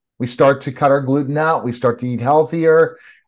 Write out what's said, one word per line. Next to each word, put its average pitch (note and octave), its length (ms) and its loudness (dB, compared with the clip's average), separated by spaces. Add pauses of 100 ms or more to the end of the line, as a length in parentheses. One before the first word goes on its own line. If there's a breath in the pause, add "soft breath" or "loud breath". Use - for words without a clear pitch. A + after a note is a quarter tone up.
(200)
we A#2+ 80 -6
start C3+ 340 2
to C#3 120 -10
cut C#3 180 0
our C#3 100 2
gluten C#3 360 -2
out, D#3 260 -2
we A#2+ 80 -6
start A#2+ 280 -2
to B2 80 -8
eat B2 120 -6
healthier, D#3+ 760 2 (300 loud breath)